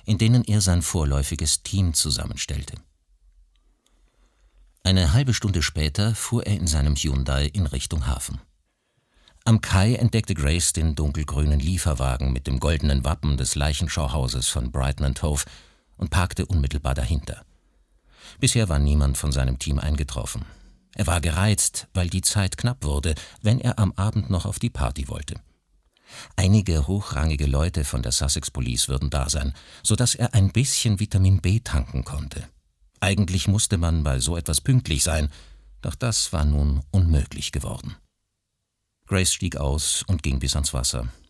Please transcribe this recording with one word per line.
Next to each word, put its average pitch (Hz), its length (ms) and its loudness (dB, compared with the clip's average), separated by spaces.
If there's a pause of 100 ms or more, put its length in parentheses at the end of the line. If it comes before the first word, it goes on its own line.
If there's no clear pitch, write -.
in 107 140 0
denen 117 260 6
er 104 160 2
sein 90 220 4
vorläufiges 76 800 0
Team 92 320 0
zusammenstellte. - 800 -4 (2000)
Eine 92 280 4
halbe 131 220 4
Stunde 87 280 0
später 80 520 0
fuhr - 320 -4
er 101 100 0
in 87 100 -2
seinem 73 280 2
Hyundai 69 520 0
in 87 200 -2
Richtung 67 400 -4
Hafen. - 340 -6 (1040)
Am 113 160 6
Kai 101 340 4
entdeckte 110 400 0
Grace 76 380 0
den 80 220 0
dunkelgrünen 73 680 0
Lieferwagen 67 720 0
mit 64 140 -4
dem 67 140 -2
goldenen 73 440 2
Wappen 73 320 0
des 65 180 -2
Leichenschauhauses 73 960 -2
von 62 220 -2
Brighton 69 340 -2
and 65 180 0
Hove 73 220 0 (520)
und - 140 -4
parkte 87 360 0
unmittelbar 69 480 0
dahinter. - 500 -4 (960)
Bisher 113 280 2
war 76 100 2
niemand 71 400 4
von 76 140 -2
seinem 65 260 0
Team 71 200 -2
eingetroffen. - 680 -4 (500)
Er - 120 -2
war 85 140 0
gereizt, 95 720 0
weil 90 160 0
die 92 140 -2
Zeit - 340 0
knapp - 280 -4
wurde, 73 300 0 (280)
wenn 113 180 2
er - 180 0
am 98 140 2
Abend 104 380 -2
noch 92 160 0
auf 98 120 -6
die 117 120 -2
Party 67 380 -4
wollte. 67 260 -10 (1040)
Einige 92 500 4
hochrangige 76 600 0
Leute 71 380 0
von 62 180 -4
der 58 100 -2
Sussex - 380 -2
Police 62 380 -2
würden 69 220 -2
da 67 180 -2
sein, 67 260 -2 (280)
sodass 120 320 2
er - 200 -2
ein 98 160 4
bisschen 110 500 0
Vitamin 95 400 4
B 104 200 2
tanken - 440 -4
konnte. 71 440 -10 (520)
Eigentlich 95 480 2
musste 101 300 2
man 82 240 2
bei 69 160 2
so 82 180 -2
etwas 80 240 -2
pünktlich 123 440 2
sein, 76 260 0 (520)
doch - 120 -6
das - 380 -2
war 76 120 0
nun 73 460 2
unmöglich 82 600 2
geworden. - 420 -6 (1120)
Grace 92 260 2
stieg - 240 -4
aus 71 500 -2
und 85 160 0
ging 67 160 0
bis 67 160 -2
ans 76 200 -2
Wasser. 64 340 -4 (220)